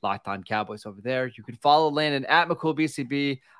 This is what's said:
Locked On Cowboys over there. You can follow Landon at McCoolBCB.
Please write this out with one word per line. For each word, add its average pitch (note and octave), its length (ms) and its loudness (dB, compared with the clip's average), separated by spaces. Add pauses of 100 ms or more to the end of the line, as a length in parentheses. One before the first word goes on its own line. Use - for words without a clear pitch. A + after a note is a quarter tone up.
Locked G2+ 240 -4
On G2 160 -6
Cowboys G#2+ 420 -6
over G2+ 140 -14
there. B2+ 280 -4
You A#2 160 -16
can - 120 -16
follow D3+ 340 6
Landon D3 360 0
at E3 240 4
McCoolBCB. C#3+ 880 -2 (200)